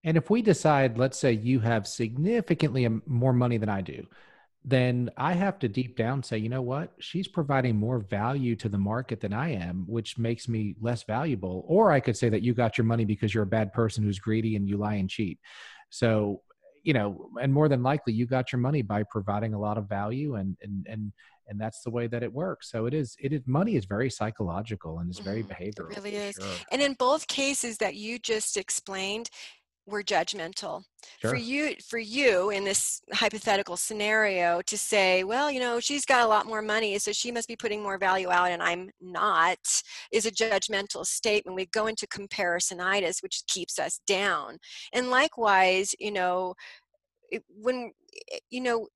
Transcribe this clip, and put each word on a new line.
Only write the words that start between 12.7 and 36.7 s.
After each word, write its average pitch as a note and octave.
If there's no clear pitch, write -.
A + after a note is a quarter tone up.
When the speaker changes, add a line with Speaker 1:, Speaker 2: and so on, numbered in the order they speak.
Speaker 1:
your A#2
money A#2
because G#2
you're A2
a G2
bad G#2+
person A2
who's G2+
greedy A2
and G2+
you G2+
lie G#2+
and F#2+
cheat. G2
So, G#2+
you D#3
know, G#2
and C3+
more D3+
than B2+
likely C3
you A#2
got B2+
your B2+
money C3+
by G#2
providing G#2
a G#2
lot G#2
of G#2
value A2+
and, F#2+
and, G2
and, G#2+
and G#2
that's A2
the A#2+
way A#2+
that A#2
it G#2
works. F3
So A2+
it B2
is, D3
it C#3
is, C#3+
money F3
is G2+
very G#2
psychological G2+
and F2
it's F#2+
very G#2
Speaker 2:
Mm-hmm. G3
It G#3
Speaker 1:
behavioral, -
Speaker 2:
really G3+
Speaker 1:
for G#3
Speaker 2:
is. G3+
Speaker 1:
sure. F#2+
Speaker 2:
And C4
in C#4
both C4
cases C4+
that G3
you G#3+
just G#3+
explained, G3
were G3+
judgmental. F3
For -
Speaker 1:
Sure. C4
Speaker 2:
you, C4+
for A#3
you G#3+
in G3+
this -
hypothetical G3+
scenario G#3
to G#3+
say, F#3
"Well, B3+
you C4
know, A#3+
she's C#4+
got B3+
a -
lot G#3
more A3
money, G#3+